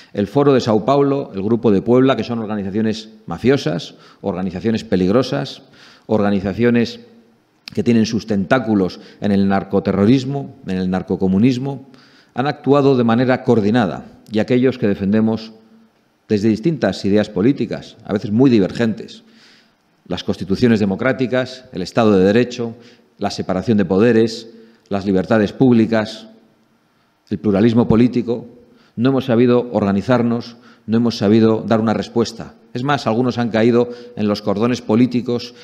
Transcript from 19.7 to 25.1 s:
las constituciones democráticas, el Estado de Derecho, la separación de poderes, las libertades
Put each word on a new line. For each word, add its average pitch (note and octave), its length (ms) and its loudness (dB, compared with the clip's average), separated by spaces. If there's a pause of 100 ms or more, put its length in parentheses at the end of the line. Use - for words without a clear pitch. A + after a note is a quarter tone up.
las F2+ 160 -8
constituciones G2 560 0
democráticas, B2 920 -2
el F2+ 80 -8
Estado G#2+ 360 2
de F#2 60 6
Derecho, A#2 520 0 (420)
la G2+ 140 -6
separación F#2+ 460 -2
de G2+ 80 2
poderes, A2 640 2 (400)
las G2 160 -6
libertades G2+ 480 0